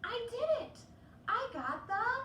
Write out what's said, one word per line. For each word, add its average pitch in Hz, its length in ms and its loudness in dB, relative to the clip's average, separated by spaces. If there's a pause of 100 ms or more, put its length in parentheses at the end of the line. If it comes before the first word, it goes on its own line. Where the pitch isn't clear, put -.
I 466 260 -2
did 605 360 2
it! - 120 -14 (500)
I 523 240 2
got 277 360 -4
the 392 160 2 (200)